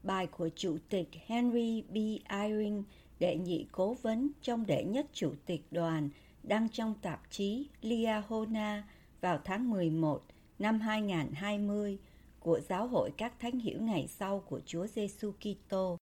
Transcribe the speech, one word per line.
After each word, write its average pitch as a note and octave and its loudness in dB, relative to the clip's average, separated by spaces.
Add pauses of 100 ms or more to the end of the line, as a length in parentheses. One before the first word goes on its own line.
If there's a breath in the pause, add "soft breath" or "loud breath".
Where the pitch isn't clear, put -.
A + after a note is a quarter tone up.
bài F#3+ 0
của E3+ -2
Chủ E3 0 (120)
tịch F#3 0 (160)
Henry A#3 2
B. - -10 (340)
Eyring, G#3 0 (360 loud breath)
đệ E3+ 4
nhị F3 -2
cố G#3 2
vấn A#3+ 0 (120)
trong A#3 0
đệ D3+ 2
nhất B3 0
Chủ C#3+ 0 (120)
tịch E3 -2 (100)
đoàn, D#3+ 2 (340 loud breath)
đăng A3 2
trong A3 -2
tạp E3+ -4
chí G#3+ -2 (140)
Liahona A3 0 (340 loud breath)
vào F3 2
tháng A3 0
mười F3+ 4
một D#3 2 (360 loud breath)
năm A3 4
hai G#3+ 0
ngàn F3 0
hai G3+ -2
mươi G3+ 0 (420 loud breath)
của E3 4 (100)
Giáo G3 0
hội E3 2
các A#3+ -4
Thánh A#3+ -2
hữu A3 -2
ngày A3 0
sau G3 -4
của - -8
Chúa F3 -4
Giêsu G#3 -4
Kitô. F#3+ -2